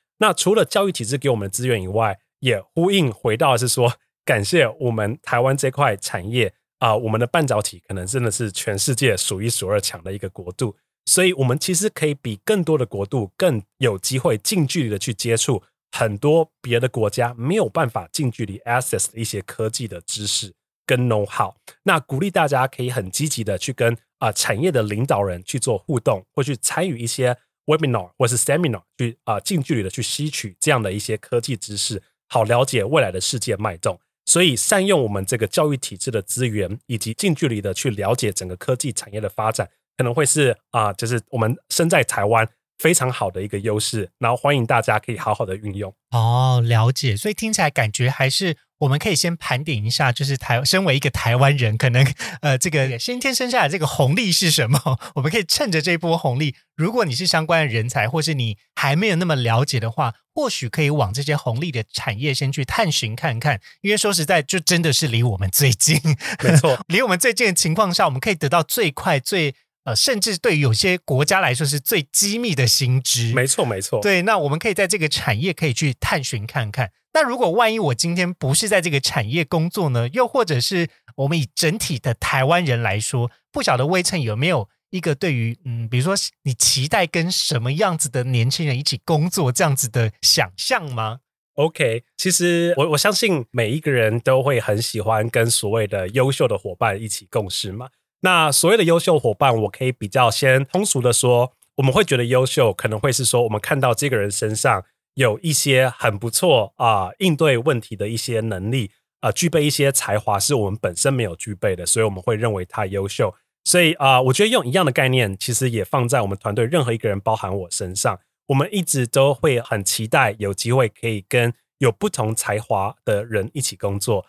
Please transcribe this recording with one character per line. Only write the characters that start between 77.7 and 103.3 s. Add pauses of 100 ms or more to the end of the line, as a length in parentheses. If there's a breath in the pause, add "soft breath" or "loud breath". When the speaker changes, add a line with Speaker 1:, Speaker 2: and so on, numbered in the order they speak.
Speaker 2:
一
我
今
天
不
是
在
这
个
产
业
工
作
呢？
又
或
者
是 (280 soft breath)
我
们
以
整
体
的
台
湾
人
来
说， (200 soft breath)
不
晓
得
威
称
有
没
有 (220)
一
个
对
于，
嗯，
比
如
说 (300)
你
期
待
跟
什
么
样
子
的
年
轻
人
一
起
工
作
这
样
子
的 (100)
想
象
吗？ (360)
Speaker 1:
OK， (120)
其
实
我，
我
相
信
每
一
个
人
都
会
很
喜
欢
跟
所
谓
的
优
秀
的
伙
伴
一
起
共
事
嘛。 (320)
那
所
谓
的
优
秀
伙
伴，
我
可
以
比
较
先
通
俗
的
说， (240)
我
们
会
觉
得
优
秀，
可
能
会
是
说